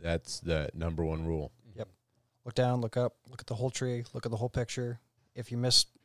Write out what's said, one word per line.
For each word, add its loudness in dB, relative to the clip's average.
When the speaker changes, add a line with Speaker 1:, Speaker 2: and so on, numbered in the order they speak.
Speaker 1:
that's -2
the 2
number 0
one 0
rule. -2
Speaker 2:
Yep. -8
Look -8
down, 4
look -2
up, 2
look -16
at -18
the -6
whole 0
tree, -2
look -8
at -2
the 0
whole 0
picture. -2
If -8
you -2
miss, 6